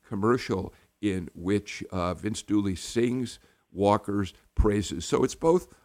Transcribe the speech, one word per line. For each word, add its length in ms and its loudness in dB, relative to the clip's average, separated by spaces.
commercial 640 0
in 320 -2
which, 580 -2
uh, 220 -2
Vince 300 -6
Dooley 320 0
sings 640 -2
Walker's 600 2
praises. 500 2
So 200 2
it's 120 -2
both 320 2